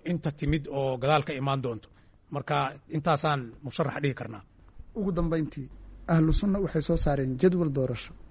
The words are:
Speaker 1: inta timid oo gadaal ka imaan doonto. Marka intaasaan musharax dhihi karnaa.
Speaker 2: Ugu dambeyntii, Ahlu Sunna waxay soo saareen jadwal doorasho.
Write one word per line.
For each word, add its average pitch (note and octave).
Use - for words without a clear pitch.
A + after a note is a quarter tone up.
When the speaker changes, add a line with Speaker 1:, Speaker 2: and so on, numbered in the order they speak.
Speaker 1:
inta E3
timid D3
oo C3+
gadaal C#3+
ka E3
imaan C#3
doonto. A#2
Marka C#3+
intaasaan D3+
musharax C#3+
dhihi C#3
karnaa. A2
Speaker 2:
Ugu G3+
dambeyntii, D#3+
Ahlu D#3+
Sunna G3+
waxay D#3+
soo E3
saareen C3+
jadwal F3
doorasho. B2+